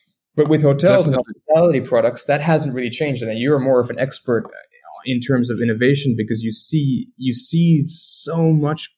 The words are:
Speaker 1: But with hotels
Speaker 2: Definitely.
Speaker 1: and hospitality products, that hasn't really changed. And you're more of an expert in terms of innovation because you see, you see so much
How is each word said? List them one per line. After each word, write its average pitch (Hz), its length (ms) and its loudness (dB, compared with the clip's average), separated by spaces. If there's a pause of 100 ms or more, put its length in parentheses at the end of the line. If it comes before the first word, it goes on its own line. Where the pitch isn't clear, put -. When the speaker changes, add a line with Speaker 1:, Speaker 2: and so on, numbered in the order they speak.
(360)
Speaker 1:
But 147 140 2
with 151 140 2
hotels 165 440 4
Speaker 2:
Definitely. 143 60 2
Speaker 1:
and 127 240 -4
hospitality 160 460 2
products, 120 420 0
that 143 160 0
hasn't 151 340 0
really 123 160 -4
changed. 131 320 -4
And 113 160 -6
you're 139 200 2
more 131 200 2
of 120 120 0
an - 80 -8
expert - 520 -4 (540)
in 123 160 -2
terms 120 300 0
of 107 100 -4
innovation 123 560 2
because 110 260 -4
you 113 80 -4
see, 127 640 -2
you 127 160 -4
see 165 520 2
so 165 680 -2
much 151 460 -2